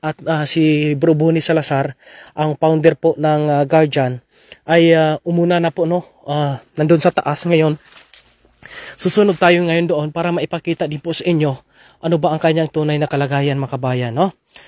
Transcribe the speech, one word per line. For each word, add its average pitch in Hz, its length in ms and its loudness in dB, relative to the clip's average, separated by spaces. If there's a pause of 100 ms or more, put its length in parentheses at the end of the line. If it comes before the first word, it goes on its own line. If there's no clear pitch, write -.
at, 156 240 -6
ah, 156 180 -2
si 151 500 0
Bro 160 220 2
Boni 160 240 2
Salazar, 143 540 0 (400)
ang 151 240 -4
founder 160 400 2
po 165 180 0
ng, 151 320 0
ah, 143 160 2
Guardian, 139 560 0 (460)
ay, 165 260 4
ah, 156 320 4
umuna 170 380 0
na 170 80 0
po, 165 160 -2
no? 175 160 -2 (240)
Ah, 143 340 -2 (160)
nandun 156 240 2
sa 170 140 2
taas 147 320 -2
ngayon. 156 320 2 (1160)
Susunod 202 440 0
tayo 175 260 2
ngayon 170 260 0
doon 151 200 -2
para 165 200 -4
maipakita 170 560 -4
din 147 160 -8
po 170 100 -6
sa - 140 -8
inyo 151 320 0 (440)
ano 165 160 0
ba 156 160 0
ang 156 80 -4
kanyang 160 240 2
tunay 151 320 -2
na 147 80 0
kalagayan, 139 560 -2
mga 135 160 -6
kabayan, 127 320 -4
no? 156 240 -2 (340)